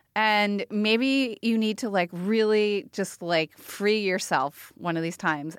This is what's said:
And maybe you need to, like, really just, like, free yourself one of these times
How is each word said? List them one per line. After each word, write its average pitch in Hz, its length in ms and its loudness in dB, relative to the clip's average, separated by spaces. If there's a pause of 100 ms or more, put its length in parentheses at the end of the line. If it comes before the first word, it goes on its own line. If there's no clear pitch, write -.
(140)
And 208 560 2
maybe 226 720 0
you 226 160 2
need 220 200 0
to, 233 120 -6
like, 180 220 0
really 214 800 0
just, - 300 -6
like, 170 360 0
free 214 440 0
yourself 180 760 -2
one 170 220 -2
of 165 60 -2
these 165 120 -4
times 156 440 -4